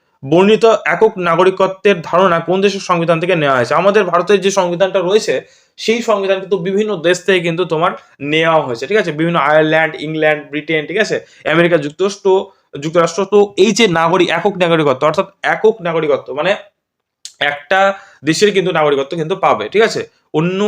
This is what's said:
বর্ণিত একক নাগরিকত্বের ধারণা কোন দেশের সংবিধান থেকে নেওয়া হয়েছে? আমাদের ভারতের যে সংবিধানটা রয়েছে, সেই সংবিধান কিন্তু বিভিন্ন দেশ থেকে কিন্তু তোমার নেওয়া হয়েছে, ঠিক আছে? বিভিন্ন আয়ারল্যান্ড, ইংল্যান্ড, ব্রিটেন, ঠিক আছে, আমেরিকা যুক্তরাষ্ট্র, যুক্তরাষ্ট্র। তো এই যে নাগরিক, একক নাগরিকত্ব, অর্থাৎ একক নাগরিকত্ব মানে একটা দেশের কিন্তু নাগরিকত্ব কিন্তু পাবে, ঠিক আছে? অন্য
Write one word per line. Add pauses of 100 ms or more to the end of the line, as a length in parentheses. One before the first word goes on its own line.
(240)
বর্ণিত (200)
একক
নাগরিকত্বের
ধারণা
কোন
দেশের
সংবিধান
থেকে
নেওয়া
হয়েছে?
আমাদের
ভারতের
যে
সংবিধানটা
রয়েছে, (460)
সেই
সংবিধান
কিন্তু
বিভিন্ন (100)
দেশ
থেকে
কিন্তু
তোমার (300)
নেওয়া
হয়েছে,
ঠিক
আছে?
বিভিন্ন
আয়ারল্যান্ড,
ইংল্যান্ড,
ব্রিটেন,
ঠিক
আছে, (300)
আমেরিকা
যুক্তরাষ্ট্র, (500)
যুক্তরাষ্ট্র।
তো (180)
এই
যে
নাগরিক,
একক
নাগরিকত্ব,
অর্থাৎ (160)
একক
নাগরিকত্ব
মানে (920)
একটা (440)
দেশের
কিন্তু
নাগরিকত্ব
কিন্তু
পাবে,
ঠিক
আছে? (320)
অন্য